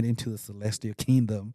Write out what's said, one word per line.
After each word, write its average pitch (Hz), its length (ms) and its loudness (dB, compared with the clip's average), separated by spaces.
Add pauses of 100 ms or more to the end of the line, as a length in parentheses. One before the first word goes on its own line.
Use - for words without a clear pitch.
into 117 260 0
the 107 80 -4
celestial 104 580 -4
kingdom. 110 580 2